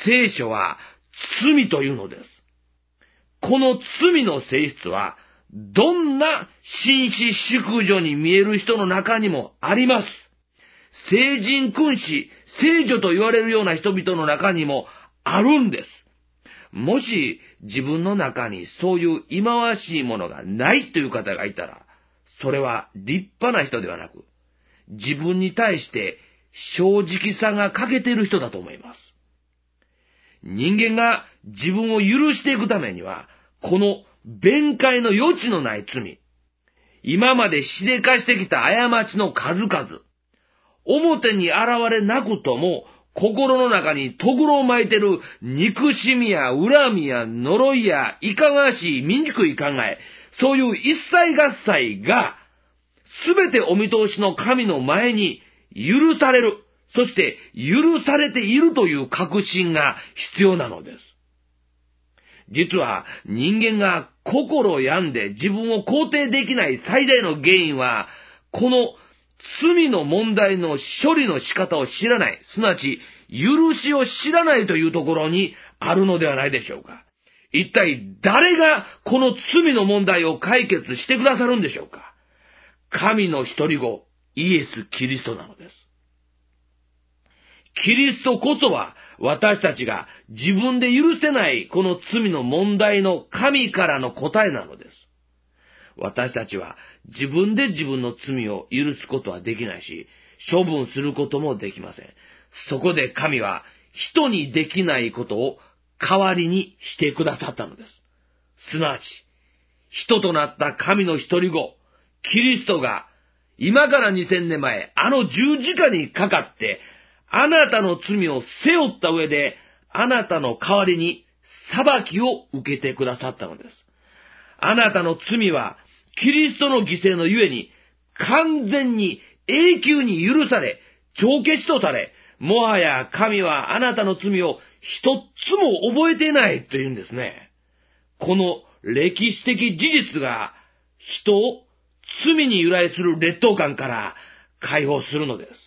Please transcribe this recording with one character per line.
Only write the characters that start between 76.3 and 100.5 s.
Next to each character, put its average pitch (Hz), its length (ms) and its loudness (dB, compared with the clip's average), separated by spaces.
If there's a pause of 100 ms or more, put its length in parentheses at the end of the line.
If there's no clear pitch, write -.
な 135 100 -2
い 139 60 -2
で 127 140 -4
し - 80 -12
ょ - 60 -12
う - 40 -20
か。 127 200 -20 (480)
一 185 220 0
体 123 480 0
誰 311 360 4
が 311 280 4 (180)
こ 254 160 0
の 254 140 2 (200)
罪 320 200 6
の 208 120 2
問 202 200 2
題 180 180 2
を 160 160 -2
解 247 280 0
決 143 280 -2
し - 120 -10
て 254 100 2
く 214 60 -2
だ 269 140 4
さ 247 100 0
る 247 100 2
ん 208 40 0
で 147 100 -2
し - 80 -10
ょ 76 40 -12
う - 40 -20
か。 - 260 -20 (760)
神 202 400 0
の 139 140 -2
一 147 240 -4
人 151 120 -2
子、 113 280 -6 (300)
イ 175 180 2
エ 143 100 0
ス・ 110 260 -12
キ 127 160 -6
リ 131 100 -6
ス - 80 -12
ト 117 100 -8
な 85 120 -16
の - 100 -20
で 170 100 -20
す。 - 80 -20 (2000)
キ 196 80 2
リ 262 220 2
ス - 100 -14
ト 247 160 0
こ 285 200 0
そ 254 120 2
は 113 240 -6 (240)
私 196 420 0
た 151 140 0
ち 120 100 -8
が 98 220 -6 (220)
自 127 240 -2
分 247 260 0
で 247 160 2
許 320 240 4
せ 302 120 0
な 208 180 2
い 117 180 -2
こ 190 160 0
の 180 160 -2 (140)
罪 220 160 0
の 147 140 -2
問 190 340 0
題 208 240 2
の 185 300 0
神 262 400 0
か 147 160 0
ら 139 120 0
の 123 120 -6
答 196 360 0
え 165 40 -2
な 107 140 -8
の 76 120 -20
で - 120 -20
す。 - 20 -20 (1040)
私 120 380 -6
た 113 120 -6
ち 101 120 -10
は 85 180 -12 (320)
自 127 200 -8
分 190 280 0
で 269 140 0
自 156 140 -6
分 135 200 -4
の 120 120 -4
罪 127 340 -6
を 98 200 -8
許 143 300 -2
す - 80 -18
こ 135 120 -4
と 98 120 -10
は 87 100 -12
で 110 140 -6
き 113 100 -8
な 90 140 -10
い - 20 -20
し、 - 260 -16 (440)